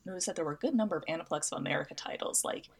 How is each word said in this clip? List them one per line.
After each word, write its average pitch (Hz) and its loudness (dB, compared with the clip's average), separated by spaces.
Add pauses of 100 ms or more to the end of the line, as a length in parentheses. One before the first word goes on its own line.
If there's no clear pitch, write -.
notice 185 -4
that 185 -2
there 165 2
were 147 0
a 151 -6
good 269 2
number 214 4
of 151 0
Aniplex 160 0
of 151 -2
America 147 0
titles, - 0
like - -2 (100)